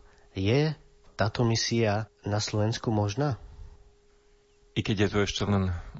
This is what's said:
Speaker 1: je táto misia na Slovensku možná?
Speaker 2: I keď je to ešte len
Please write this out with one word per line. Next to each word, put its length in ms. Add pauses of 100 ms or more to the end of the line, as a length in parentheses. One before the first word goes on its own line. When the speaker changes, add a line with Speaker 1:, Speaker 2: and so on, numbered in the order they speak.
(360)
Speaker 1:
je 400 (380)
táto 320
misia 640 (160)
na 160
Slovensku 480
možná? 480 (1400)
Speaker 2:
I 80
keď 240
je 20
to 140
ešte 240
len 240 (300)